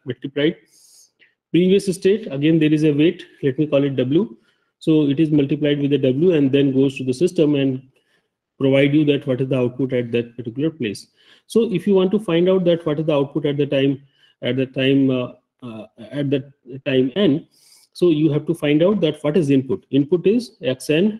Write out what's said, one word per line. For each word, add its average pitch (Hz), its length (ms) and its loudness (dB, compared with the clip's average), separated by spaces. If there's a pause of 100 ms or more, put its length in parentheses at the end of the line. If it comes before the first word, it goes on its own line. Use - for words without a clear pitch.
multiplied. 143 540 -4 (920)
Previous 185 340 2 (100)
state, 196 340 0
again, 147 300 0
there 151 140 2
is 151 100 0
a 156 80 4
weight, 156 340 0 (160)
let 135 160 -2
me 156 100 0
call 143 180 0
it 139 100 -4
W. 139 400 -2 (440)
So 156 280 2
it 139 140 0
is 156 100 0
multiplied 147 480 0
with 139 120 -2
the 143 60 2
W 135 360 2
and 143 180 2
then 139 220 2
goes 131 240 0
to 131 80 -8
the 127 80 -2
system 160 420 0
and 135 260 -2 (800)
provide 139 340 4
you 151 100 4
that 143 220 0
what 131 160 -2
is 135 60 -2
the 135 100 -2
output 123 360 -2
at 120 180 -4
that 117 240 -4
particular 123 340 -6
place. 120 380 -8 (400)
So 226 260 0
if 175 140 -4
you 202 80 4
want 190 160 2
to 208 80 0
find 175 280 0
out 190 180 0
that 170 200 0
what 151 140 -2
is 156 60 -6
the 156 100 0
output 143 320 -2
at 143 100 -2
the 143 80 0
time, 139 380 0 (400)
at 123 140 -2
the 131 100 -2
time, 135 420 2
uh, 127 220 -4 (320)
uh, 110 240 -14 (240)
at 143 180 -6
the 135 240 -4 (320)
time 131 300 0
n, 165 320 0 (460)
so 180 180 2
you 151 200 2
have 147 140 -2
to 170 80 -4
find 151 300 0
out 196 180 2
that 156 220 -2
what 151 140 0
is 151 120 2
input. 135 400 0
Input 143 380 0
is 226 340 -2
X 127 280 -6
N 202 300 0